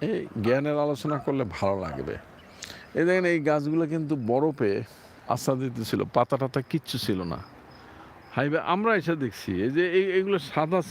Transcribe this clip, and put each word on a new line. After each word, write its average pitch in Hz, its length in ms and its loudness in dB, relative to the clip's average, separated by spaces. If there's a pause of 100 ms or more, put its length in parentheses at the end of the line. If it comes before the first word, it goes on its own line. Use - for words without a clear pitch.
এই 196 260 -2 (160)
জ্ঞানের 139 360 2
আলোচনা 147 380 0
করলে 135 260 -2
ভালো 98 360 0
লাগবে। 80 380 -6 (760)
এই 165 120 2
দেখেন, 185 200 4
এই 170 140 4
গাছগুলো 151 480 2
কিন্তু 156 280 -2
বরফে 120 680 2 (440)
আচ্ছাদিত 127 560 -2
ছিল, 101 200 0 (100)
পাতা 123 240 2
টাতা 131 240 0
কিচ্ছু - 360 -4
ছিল 95 260 -2
না। 82 140 -4 (920)
হাইবে 147 280 0
আমরা 208 360 2
এসে 165 200 0
দেখছি, 104 460 -2
এই 117 80 2
যে 170 220 2
এই, 190 200 4
এইগুলো 190 280 2
সাদা 156 520 0